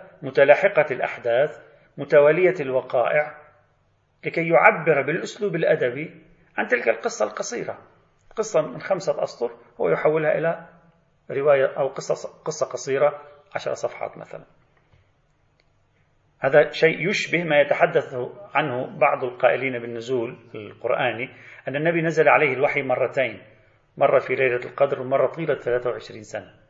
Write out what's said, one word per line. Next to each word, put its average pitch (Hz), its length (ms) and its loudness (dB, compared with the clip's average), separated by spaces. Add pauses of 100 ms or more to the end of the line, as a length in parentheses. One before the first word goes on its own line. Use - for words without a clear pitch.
(220)
متلاحقة 143 720 6
الأحداث، 123 680 -2 (380)
متوالية 156 640 6
الوقائع، 131 760 0 (880)
لكي 165 240 -4
يعبر 165 520 4
بالأسلوب 185 540 -6
الأدبي 151 640 -2 (360)
عن 208 100 -2
تلك 240 220 0
القصة 220 360 -2
القصيرة، 202 540 -8 (560)
قصة 180 260 0
من 143 200 -8
خمسة - 420 -4
أسطر - 280 -6 (300)
هو 180 80 2
يحولها 156 480 0
إلى 165 300 -4 (640)
رواية 139 460 2
أو 139 100 0
قصة، - 420 -6 (160)
قصة - 200 -4
قصيرة 143 560 -2 (340)
عشر - 180 -6
صفحات - 440 -8
مثلا. - 280 -16 (2000)
هذا 147 280 6
شيء 160 380 2
يشبه 170 340 -2
ما 147 180 4
يتحدث 147 540 0 (380)
عنه 127 440 -2
بعض 127 260 0
القائلين 123 560 0
بالنزول 117 580 -6 (180)
القرآني، 117 720 -4 (380)
أن 135 80 -6
النبي 165 260 0
نزل 156 280 2
عليه 131 240 4
الوحي 139 280 0
مرتين، 127 600 -2 (560)
مرة 139 220 4
في 127 160 -2
ليلة 123 300 0
القدر 135 360 -2
ومرة 131 260 0
طيلة 156 280 -4
ثلاثة 123 340 -2
وعشرين 107 340 -10
سنة. 104 300 -14 (160)